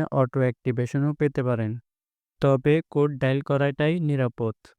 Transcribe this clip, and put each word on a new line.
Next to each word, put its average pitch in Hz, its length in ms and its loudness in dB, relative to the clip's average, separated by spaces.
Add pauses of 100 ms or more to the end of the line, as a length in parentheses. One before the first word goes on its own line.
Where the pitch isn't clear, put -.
(120)
অটো 135 300 0
অ্যাক্টিভেশনও 127 800 -2
পেতে 143 240 0
পারেন। 113 280 -2 (680)
তবে 139 320 4 (160)
কোড 147 200 2 (120)
ডায়াল 135 200 0
করাটাই 143 580 0
নিরাপদ। 131 560 -2 (240)